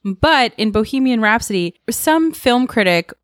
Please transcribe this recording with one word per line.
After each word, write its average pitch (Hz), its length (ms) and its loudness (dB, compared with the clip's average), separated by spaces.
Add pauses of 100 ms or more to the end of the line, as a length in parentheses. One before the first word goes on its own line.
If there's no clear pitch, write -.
But 247 540 0
in 214 140 -2
Bohemian 240 480 0
Rhapsody, 208 560 -2 (120)
some 320 440 0
film 247 340 0
critic 180 440 0 (140)